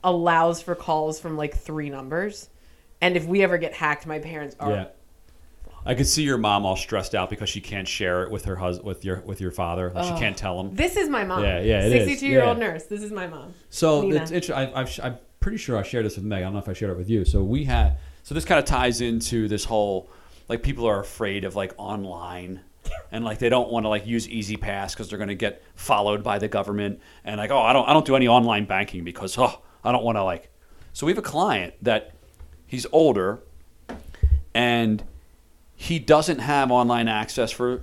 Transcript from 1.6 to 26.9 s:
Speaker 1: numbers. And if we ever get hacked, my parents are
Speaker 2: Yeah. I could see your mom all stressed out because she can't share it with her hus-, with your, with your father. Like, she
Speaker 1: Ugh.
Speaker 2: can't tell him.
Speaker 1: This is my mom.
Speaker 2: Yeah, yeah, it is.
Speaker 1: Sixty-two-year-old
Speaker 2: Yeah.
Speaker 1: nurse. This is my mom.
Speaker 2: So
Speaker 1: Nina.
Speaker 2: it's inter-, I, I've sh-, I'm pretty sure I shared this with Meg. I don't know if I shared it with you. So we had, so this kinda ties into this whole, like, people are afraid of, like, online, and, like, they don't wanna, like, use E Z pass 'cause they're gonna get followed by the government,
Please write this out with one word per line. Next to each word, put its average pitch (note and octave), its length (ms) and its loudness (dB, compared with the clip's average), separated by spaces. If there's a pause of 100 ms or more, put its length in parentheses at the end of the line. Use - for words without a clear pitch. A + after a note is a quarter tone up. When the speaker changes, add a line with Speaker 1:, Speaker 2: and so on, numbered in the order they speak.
Speaker 1:
numbers. D#3 580 -6 (540)
And F3+ 140 2
if D#3+ 100 0
we G3 160 2
ever F3+ 140 4
get E3 160 -4
hacked, D3+ 340 -2
my D#3 120 -8
parents D3+ 420 -10
are C#3+ 100 -2
Speaker 2:
Yeah. G2 140 -2 (1000)
I B2+ 80 0
could A#2 120 2
see - 160 0
your C#3+ 140 2
mom G#2 300 2
all F#2+ 100 0
stressed G2 380 -4
out F#2 160 0
because G#2 180 -6
she G2+ 140 -8
can't G2 260 -8
share F2+ 360 0
it - 60 -8
with G2+ 140 -6
her F#2+ 120 -4
hus-, F2+ 260 -4
with F#2+ 240 -8
your, F#2 180 -4
with F#2+ 160 -10
your F#2 100 -4
father. F2+ 440 -4
Like, F3 100 -2
she F3+ 60 -4
Speaker 1:
Ugh. E3+ 80 -4
Speaker 2:
can't G#2+ 180 -2
tell F2+ 240 -6
him. G2 140 -8
Speaker 1:
This F4 240 -2
is E4 100 0
my A#3+ 160 -2
mom. F#3 180 -2
Speaker 2:
Yeah, F2 180 0
yeah, G#2 260 2
it A#2 60 4
is. A2+ 160 4
Speaker 1:
Sixty-two-year-old A#3+ 500 4
Speaker 2:
Yeah. A3+ 100 -2
Speaker 1:
nurse. E3 160 -8
This G#3 180 -10
is G#3 80 -10
my F#3+ 160 -8
mom. D#3+ 280 -14 (160)
Speaker 2:
So D3+ 320 4
Speaker 1:
Nina. D3+ 180 2
Speaker 2:
it's D#3+ 100 -6
inter-, E3+ 240 -2
I, C3+ 200 0
I've C3 160 -2
sh-, - 120 -10
I'm A#2+ 140 -6 (240)
pretty G#3+ 160 0
sure A#2+ 220 -2
I G2 40 0
shared A2+ 220 -2
this G#2+ 120 -4
with G2+ 100 -6
Meg. G2+ 160 -2
I - 20 -2
don't F#2+ 80 -4
know G#2 60 -4
if G2 100 -6
I F#2 60 -4
shared G2+ 180 -4
it F2 60 -6
with F2+ 100 -6
you. G#2+ 160 4
So G2 180 4
we B2+ 220 0
had, A#2+ 320 4 (260)
so - 120 -10
this D#3+ 100 -2
kinda D#3 180 6
ties B2 380 2
into A#2 480 0
this G#2 160 -2
whole, G#2 460 0 (380)
like, A#2 140 -4
people A#2+ 240 -2
are G#2 140 2
afraid G2+ 440 -4
of, F#2 120 -6
like, F#2+ 220 -4
online, F2+ 840 -10 (500)
and, A2+ 140 -6
like, G#2+ 140 -6
they B2 100 2
don't A#2+ 220 2
wanna, A2+ 180 -2
like, G#2 180 -2
use A#2 220 -2
E A2+ 140 -6
Z G#2 160 -6
pass G2 360 -6
'cause G#2 140 -12
they're G#2+ 100 -10
gonna G2+ 160 -6
get G2+ 280 -4 (120)
followed G#2 480 2
by G2+ 160 -2
the G#2 100 -2
government, G2+ 520 -4 (240)